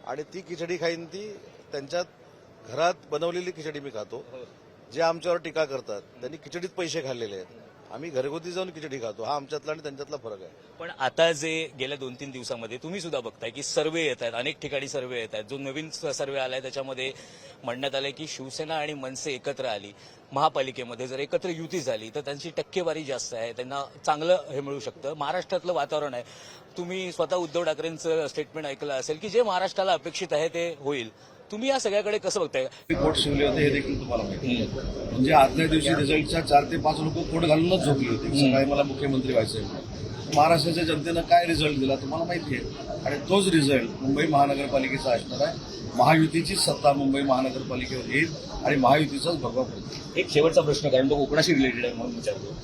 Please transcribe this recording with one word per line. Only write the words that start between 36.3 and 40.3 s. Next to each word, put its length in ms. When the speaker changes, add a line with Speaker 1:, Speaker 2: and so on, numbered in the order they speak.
Speaker 1:
चार 220
ते 140
पाच 220
लोक 140
कोट 280
घालूनच 440
झोपली 220
होती. 200
Speaker 2:
हम्म. 240
Speaker 1:
सकाळी 140
मला 180
मुख्यमंत्री 480
व्हायचंय. 300